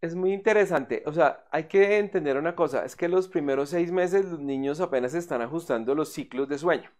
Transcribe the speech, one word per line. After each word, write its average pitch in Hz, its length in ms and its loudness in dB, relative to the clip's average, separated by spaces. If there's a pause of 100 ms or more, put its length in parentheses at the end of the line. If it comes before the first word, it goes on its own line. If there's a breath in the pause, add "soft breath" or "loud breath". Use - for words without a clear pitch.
Es 165 120 -6
muy 185 180 0
interesante, 190 720 2
o 151 60 -6
sea, 151 380 2
hay 156 140 -2
que 196 340 4
entender 185 380 0
una 165 180 -2
cosa, 139 300 0
es - 120 -10
que 175 120 -2
los 185 200 2
primeros 143 420 -2
seis 170 200 0
meses 185 360 2
los 170 140 -8
niños 139 400 -2
apenas 135 340 -2
están 170 280 -4
ajustando 131 520 -2
los 147 180 -2
ciclos 135 360 -6
de 143 100 -4
sueño. 156 420 0